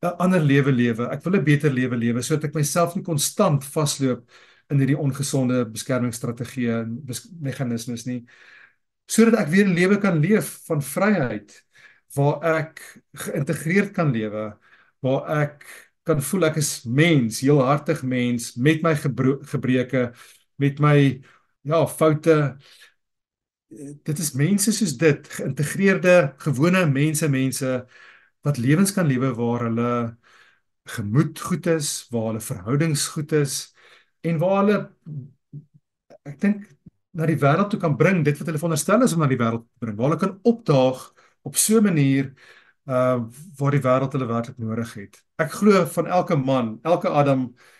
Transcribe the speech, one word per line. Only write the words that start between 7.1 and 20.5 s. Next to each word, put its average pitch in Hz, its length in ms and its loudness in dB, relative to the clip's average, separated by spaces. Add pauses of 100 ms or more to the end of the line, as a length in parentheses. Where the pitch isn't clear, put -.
meganismes 120 680 -6
nie, 123 200 -8 (840)
sodat 226 320 4
ek 160 80 -2
weer 196 200 4
'n 180 80 2
lewe 185 240 4
kan 185 200 2
leef 180 480 0
van 156 140 -2
vryheid, 160 840 -2 (480)
waar 143 240 2 (220)
ek - 200 -12 (360)
geïntegreerd 175 800 -4
kan 156 200 0
lewe, 107 360 -6 (520)
waar 135 260 -2 (140)
ek - 220 -6 (420)
kan 147 160 0
voel 175 240 0
ek 156 140 -2
is - 100 -2 (140)
mens, 131 580 2
heelhartig 147 640 2
mens, 123 480 -2
met 156 300 2
my 160 100 2
gebro-, 135 480 -2
gebreke, 123 680 -2 (500)